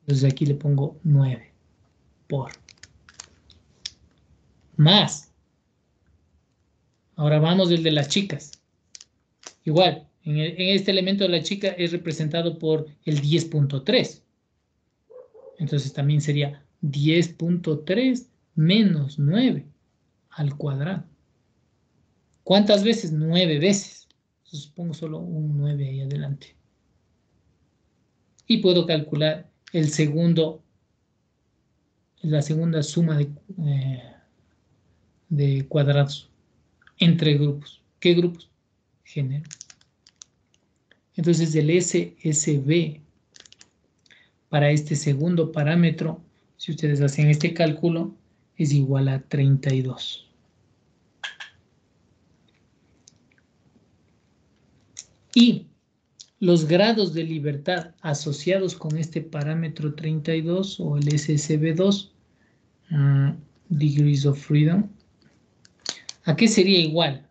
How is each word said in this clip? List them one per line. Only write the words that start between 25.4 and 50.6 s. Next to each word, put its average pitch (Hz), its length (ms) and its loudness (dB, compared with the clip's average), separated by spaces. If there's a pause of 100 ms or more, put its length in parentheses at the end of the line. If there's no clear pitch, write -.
nueve 143 300 -2
ahí 135 120 -8
adelante. 139 560 -8 (1900)
Y 226 80 4
puedo 175 280 2
calcular 156 640 -2 (240)
el 156 160 0
segundo, 156 760 0 (1600)
la 151 220 -2
segunda 160 400 -2
suma 156 340 0
de, 143 140 -2 (340)
eh, 135 380 -4 (1300)
de 139 380 0
cuadrados 143 600 0 (680)
entre 151 400 4
grupos. 143 420 -4 (180)
¿Qué 175 140 4
grupos? 175 380 0 (520)
Género. 143 460 -6 (1700)
Entonces, 160 360 2
del 151 180 2
S 175 520 0
S 156 360 0
B 151 420 0 (1500)
para 147 200 2
este 151 240 0
segundo 156 580 0
parámetro, 160 680 0 (380)
si - 140 -8
ustedes 147 280 0
hacen 143 280 2
este 160 260 2
cálculo, 165 600 0 (420)
es 151 160 0
igual 135 360 2
a 135 140 -2
treinta 139 520 2
y 131 80 0
dos. - 480 -10 (4000)